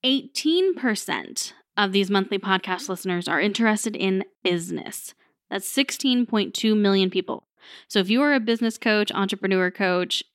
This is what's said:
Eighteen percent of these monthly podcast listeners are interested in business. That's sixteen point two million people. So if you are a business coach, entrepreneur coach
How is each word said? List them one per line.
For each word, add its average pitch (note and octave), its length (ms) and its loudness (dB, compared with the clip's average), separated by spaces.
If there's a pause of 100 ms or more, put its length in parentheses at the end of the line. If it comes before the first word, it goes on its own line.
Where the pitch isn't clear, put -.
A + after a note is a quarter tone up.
Eighteen D#4+ 720 0
percent - 760 -4 (240)
of G3 160 0
these G3 180 4
monthly G3 260 2
podcast F#3+ 520 -2
listeners F3+ 400 -4
are D#3+ 100 0
interested G#3+ 560 0
in F#3+ 300 0 (180)
business. F3 720 -4 (360)
That's G3 160 -6
sixteen B3+ 600 0
point G#3+ 280 -2
two A3 220 2
million G3 340 4
people. - 380 -4 (400)
So - 120 0
if F#3 100 0
you A#3 140 4
are D4 100 4
a C4+ 80 2
business A3+ 360 0
coach, G#3+ 360 0
entrepreneur F#3+ 580 0
coach F3+ 500 -2 (140)